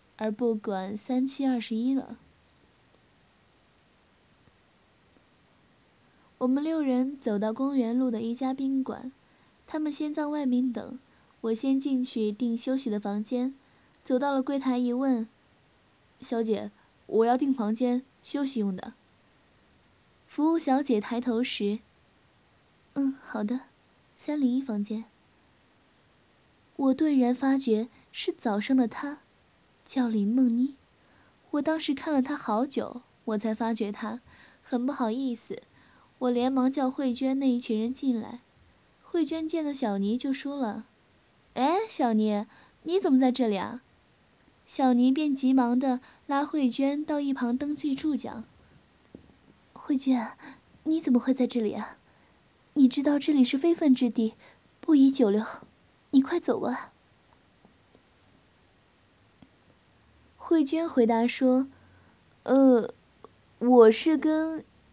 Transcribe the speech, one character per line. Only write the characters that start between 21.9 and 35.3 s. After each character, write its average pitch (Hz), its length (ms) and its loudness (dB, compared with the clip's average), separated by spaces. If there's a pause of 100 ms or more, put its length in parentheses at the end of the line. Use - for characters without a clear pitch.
，“嗯， 269 300 -2
好 214 200 -6
的。” 247 320 -6 (420)
三 302 240 -4
零 247 160 2
一 269 60 0
房 214 220 -4
间。 220 220 -8 (1700)
我 269 160 4
顿 294 240 2
然 247 160 4
发 269 240 0
觉 233 320 0 (220)
是 - 200 -6
早 208 280 -2
上 262 160 0
的 254 120 4
她， 294 320 -10 (640)
叫 247 240 -2
林 208 200 0
梦 240 300 4
妮。 277 180 0 (760)
我 294 100 0
当 320 180 0
时 302 140 -4
看 302 200 -4
了 269 80 2
她 294 140 -2
好 233 300 -2
久， 247 360 -8 (240)
我 214 120 -2
才 220 160 -2
发 226 200 -4
觉 208 180 -4
她， 220 300 -10 (400)
很 247 240 -4
不 277 60 -2
好 233 200 -2
意 254 240 -4